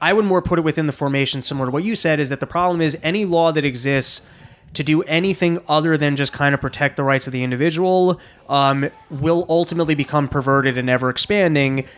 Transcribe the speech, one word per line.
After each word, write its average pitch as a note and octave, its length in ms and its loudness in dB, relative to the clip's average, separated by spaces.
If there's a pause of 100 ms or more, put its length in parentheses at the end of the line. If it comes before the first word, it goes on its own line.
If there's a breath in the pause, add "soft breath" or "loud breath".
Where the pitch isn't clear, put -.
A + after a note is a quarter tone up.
I E3 100 4
would G#3+ 140 2
more F#3 160 2
put F3 160 -2
it E3+ 40 2
within D#3 220 0
the D3 80 0
formation C#3 480 -2
similar C3+ 260 -4
to B2+ 60 -4
what D3 100 -2
you G#3+ 140 -4
said, D#3 240 0
is C#3+ 80 -2
that C3+ 120 -6
the C#3 60 -6
problem F3 360 0
is D#3 200 0
any F#3+ 220 -2
law E3 260 2
that D3+ 140 0
exists C3+ 640 -2 (480 loud breath)
to D3+ 100 -4
do D#3 200 2
anything E3+ 640 0
other D#3 300 2
than C#3+ 180 0
just C3+ 220 -2
kinda C#3+ 220 2
protect C#3 380 -4
the C#3+ 60 -2
rights C3+ 240 0
of C3 60 -8
the B2+ 100 -4
individual, E3+ 800 0 (300 loud breath)
um, C#3 400 2 (180)
will E3 400 0
ultimately E3 460 0
become C#3+ 340 0
perverted C3+ 480 0
and B2+ 140 -2
ever B2+ 180 2
expanding. C#3 800 0 (120)